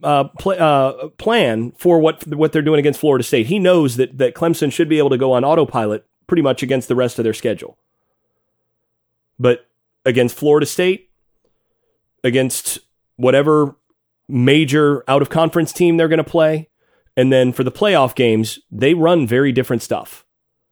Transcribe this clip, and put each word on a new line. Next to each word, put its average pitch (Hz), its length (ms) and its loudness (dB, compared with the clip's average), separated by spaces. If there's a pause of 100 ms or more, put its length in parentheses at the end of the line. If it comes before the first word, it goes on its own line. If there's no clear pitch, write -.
uh, 143 200 2 (140)
pl-, 185 240 -2
uh, 139 460 0 (100)
plan 123 540 -2
for 175 260 2
what, 156 300 0
what 151 240 -2
they're 156 100 0
doing 151 160 2
against 143 220 0
Florida 135 240 2
State. 117 240 0
He 196 100 0
knows 170 380 2
that, 131 220 -2
that 127 180 0
Clemson 165 360 -2
should 170 160 -2
be 156 100 0
able 139 120 2
to 131 80 0
go 131 140 0
on 127 120 2
autopilot 131 600 -2 (220)
pretty 170 140 0
much 131 200 -2
against 131 240 -4
the 123 100 -2
rest 123 220 -2
of 120 60 -4
their 110 100 -2
schedule. - 420 -8 (1600)
But 123 280 0 (400)
against 123 300 0
Florida 147 300 2
State, 185 440 -4 (1120)
against 127 560 -2 (380)
whatever 139 600 2 (520)
major 143 800 2
out-of-conference 156 640 0
team 170 240 0
they're 165 120 0
gonna 156 160 0
play, 156 440 -2 (480)
and 131 160 2
then 127 200 2
for 135 100 -4
the 123 80 -2
playoff 160 460 0
games, 113 420 0 (140)
they 127 200 0
run 165 320 2
very 127 280 0
different 123 300 -2
stuff. - 420 -10 (480)